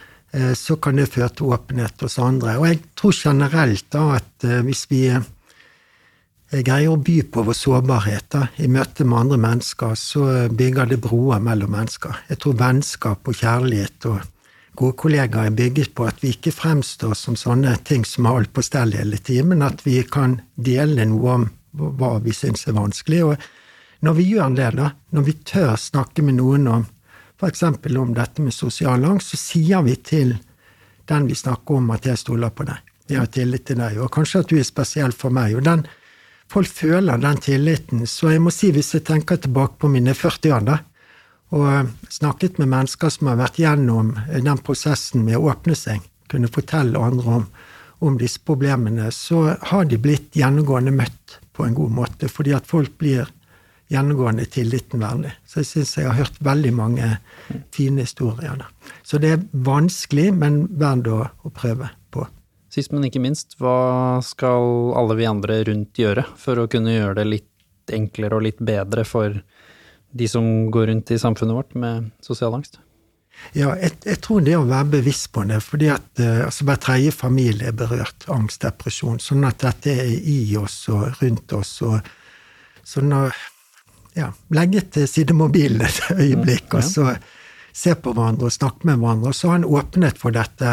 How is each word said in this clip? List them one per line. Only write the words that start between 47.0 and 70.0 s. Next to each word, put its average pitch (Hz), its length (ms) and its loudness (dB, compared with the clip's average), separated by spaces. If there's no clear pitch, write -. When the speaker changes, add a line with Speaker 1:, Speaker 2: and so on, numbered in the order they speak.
Speaker 1:
andre 120 380 0
om, 101 80 -2
om 139 180 2
disse 120 200 -4
problemene, 123 720 0
så 160 480 0
har 190 280 0
de 123 100 2
blitt 139 400 0
gjennomgående 135 560 2
møtt - 460 -4
på - 100 -4
en 117 100 0
god 143 160 -2
måte, 120 380 -4
fordi 143 260 -2
at 131 120 -2
folk 156 320 -2
blir 135 280 0
gjennomgående 135 540 0
tilliten 117 560 -4
verdig. 120 320 -4
Så - 160 -4
jeg 135 40 -6
synes - 300 -4
jeg 151 100 -2
har 123 120 0
hørt - 220 -2
veldig 139 340 2
mange 117 320 0
fine 139 320 0
historier 135 540 -6
da. - 80 -14
Så - 200 -4
det 156 140 4
er 165 200 0
vanskelig, 143 800 2
men 147 340 2
verdt 139 400 0
å, 110 140 0
å 156 60 -12
prøve 120 380 -4
på. - 160 -8
Speaker 2:
Sist, 143 200 -6
men 143 160 0
ikke 127 160 -4
minst, - 340 -6
hva 127 640 0
skal 120 720 0
alle 113 220 2
vi 113 80 0
andre 110 400 0
rundt 104 320 -4
gjøre 110 380 0
for 120 260 -2
å 113 80 0
kunne 113 240 0
gjøre 104 240 0
det 104 100 0
litt 107 220 -4
enklere 107 480 -4
og 110 80 0
litt 107 160 -4
bedre 107 480 -2
for 104 320 -2